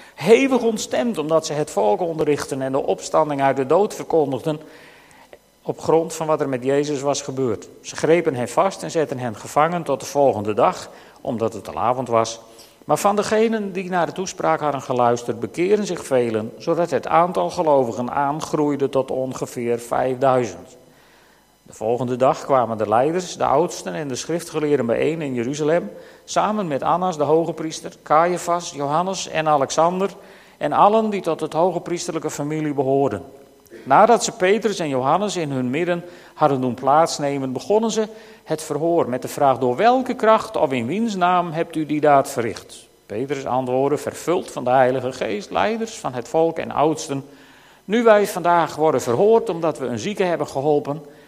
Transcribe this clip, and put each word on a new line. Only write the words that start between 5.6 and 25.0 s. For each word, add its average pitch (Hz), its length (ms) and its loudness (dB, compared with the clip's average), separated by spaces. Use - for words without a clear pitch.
op - 200 -8
grond 165 320 2
van 160 140 -6
wat 151 140 0
er 139 80 -2
met 123 140 -4
Jezus 143 380 0
was 139 200 -2
gebeurd. 127 460 -4
Ze - 140 -16
grepen 160 400 2
hen 120 140 -4
vast 185 340 0
en 160 80 -8
zetten 147 260 -2
hen 123 180 -6
gevangen 160 480 0
tot 135 160 -2
de - 60 -12
volgende 110 480 2
dag, 151 360 0
omdat 113 320 -4
het 95 140 -14
al 78 120 -8
avond 123 280 -2
was. 113 320 0
Maar 151 120 2
van 202 180 2
degenen 214 580 0
die 180 160 -6
naar 175 160 0
de 151 60 -4
toespraak 160 480 -2
hadden 143 220 -2
geluisterd, 120 580 0
bekeerden 190 460 0
zich 170 200 -6
velen, 117 520 0
zodat 170 320 -2
het 123 180 -2
aantal 175 420 2
gelovigen 135 600 0
aangroeide 143 800 -2
tot 131 220 -2
ongeveer 127 680 -4
vijfduizend. 127 960 -2
De - 80 -20
volgende 120 420 -2
dag 131 300 2
kwamen 117 320 2
de 104 120 -2
leiders, 156 480 0
de 127 80 -2
oudsten 170 480 0
en 165 140 -6
de 131 80 -6
schriftgeleerden 151 680 -2
bijeen 131 360 0